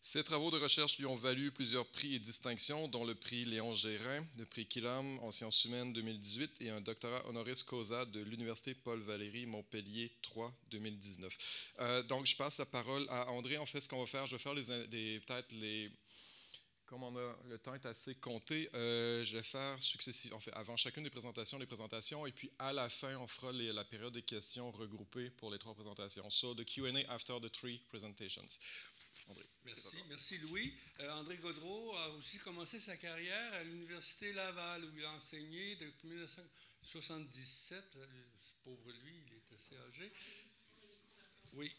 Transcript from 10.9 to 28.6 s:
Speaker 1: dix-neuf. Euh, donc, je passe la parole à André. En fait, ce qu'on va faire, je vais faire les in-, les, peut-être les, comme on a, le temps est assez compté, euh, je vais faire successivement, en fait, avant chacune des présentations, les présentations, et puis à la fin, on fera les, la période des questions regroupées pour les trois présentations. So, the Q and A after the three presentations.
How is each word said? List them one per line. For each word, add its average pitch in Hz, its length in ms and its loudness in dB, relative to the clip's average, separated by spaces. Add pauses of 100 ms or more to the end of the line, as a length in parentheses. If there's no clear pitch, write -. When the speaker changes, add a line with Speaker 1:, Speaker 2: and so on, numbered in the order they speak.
Speaker 1:
dix-neuf. 92 840 -2
Euh, 123 240 6
donc, 131 220 2
je - 100 10
passe 143 220 4
la 143 60 2
parole 131 460 2
à 123 200 4
André. 123 280 0
En 147 80 0
fait, 143 140 -2
ce - 80 2
qu'on 131 100 0
va 127 80 2
faire, 135 180 0
je 131 120 -2
vais 113 60 -4
faire 143 120 0
les 127 160 0
in-, 120 220 -2
les, 110 260 0
peut-être 123 340 -4
les, 107 380 -2 (960)
comme 127 160 -8
on 123 140 -6
a, 123 220 -2 (100)
le 117 100 -6
temps 127 160 -6
est 131 100 -10
assez 127 300 -4
compté, 131 600 0
euh, 117 500 4
je 110 120 2
vais 113 60 0
faire 135 400 -2
successivement, - 540 4
en 110 40 -6
fait, 110 120 -6
avant 110 240 -2
chacune 131 260 4
des 147 80 -4
présentations, 120 480 -4
les 131 80 -6
présentations, 113 580 -2
et 135 80 -4
puis - 180 -10 (100)
à 135 120 0
la 131 160 0
fin, 135 280 -2
on 127 100 -6
fera 127 260 -6
les, 117 200 0
la 104 120 0
période 117 280 -6
des 117 100 -6
questions 120 480 0
regroupées 110 600 -6
pour 117 200 -6
les 101 80 -2
trois 110 160 -6
présentations. 101 560 -6
So, 120 240 6
the 117 100 -2
Q 131 240 0
and 127 60 2
A 135 200 4
after 123 280 -2
the 113 80 -4
three 123 380 -6
presentations. 101 580 -6 (840)